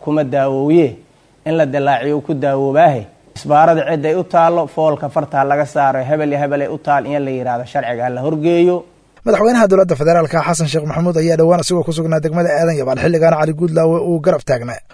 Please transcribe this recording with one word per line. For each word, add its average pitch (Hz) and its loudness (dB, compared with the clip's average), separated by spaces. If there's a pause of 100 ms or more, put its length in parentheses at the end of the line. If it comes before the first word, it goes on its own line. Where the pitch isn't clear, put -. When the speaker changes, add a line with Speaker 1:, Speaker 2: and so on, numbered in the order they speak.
Speaker 1:
kuma 151 -2
daawooye, 139 0 (580)
in 156 -4
la 156 2
dilaaciyo 139 -2
ku 160 -6
daawoobahe. 139 2 (320)
Isbaarada 156 2 (100)
cid 151 -2
ay 160 0
u 180 -2
taallo, 170 2
foolka 151 -2
farta 143 -2
laga 143 0
saaro, 135 0
hebel 151 -2
iyo 143 -2
hebel 143 -2
ay 139 -4
u 143 -8
taal 143 -2
in 143 -4
la 135 -4
yiraahdo 127 -4
sharciga 123 -4
la 123 -6
horgeeyo. 170 2 (480)
Speaker 2:
Madaxweynaha 226 2
dowladda 185 2
federaalka 160 2
Xasan 160 -2
Sheekh 151 -2
Maxamuud 165 -2
ayaa 160 2
dhowaan 165 4
isagoo 175 0
ku 165 -6
sugnaa 160 -2
degmada 165 -2
Aadan 165 0
Yabaal 127 -2
xilligan 165 2
Cali 156 0
Guudlaawe 160 2
uu 170 -2
garab 165 0
taagnaa. 120 -4 (140)